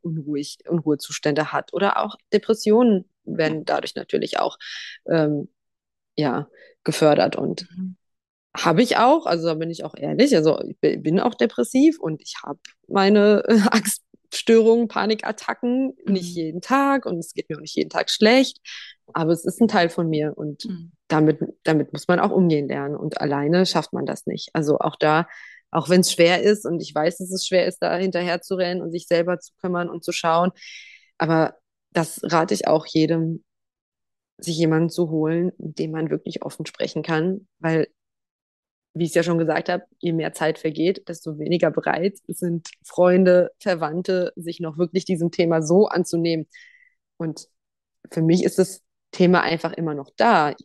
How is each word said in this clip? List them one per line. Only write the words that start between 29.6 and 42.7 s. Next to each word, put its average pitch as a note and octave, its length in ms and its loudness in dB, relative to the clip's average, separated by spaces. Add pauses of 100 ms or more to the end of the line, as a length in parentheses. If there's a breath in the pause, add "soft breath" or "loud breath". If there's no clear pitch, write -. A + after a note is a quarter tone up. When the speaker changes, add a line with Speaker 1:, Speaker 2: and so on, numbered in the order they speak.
Speaker 1:
kümmern F3 280 -4
und E3+ 140 -12
zu - 80 -8
schauen, E3+ 400 0 (640 loud breath)
aber D#3+ 380 0 (360)
das - 320 -4
rate E3 300 0
ich - 140 -2
auch D#3 200 2
jedem, E3 560 -2 (960)
sich E3 180 -6
jemanden D#3+ 320 2
zu E3+ 200 -2
holen, D#3+ 480 -2
mit - 220 -12
dem D#3+ 120 -4
man D#3+ 200 -4
wirklich D#3 320 -6
offen - 220 -10
sprechen - 380 -8
kann, E3 440 -2 (120)
weil, D#3+ 280 0 (1080)
wie E3+ 100 -2
ich's D#3+ 100 -2
ja E3+ 80 2
schon E3+ 160 0
gesagt E3 300 -2
hab, F3 140 -4 (160)
je F3 140 -4
mehr D#3+ 200 -4
Zeit D#3+ 260 -4
vergeht, D#3+ 500 -2
desto D#3+ 300 -12
weniger E3 320 0
bereit E3+ 460 -2 (100)
sind E3+ 420 -6 (140)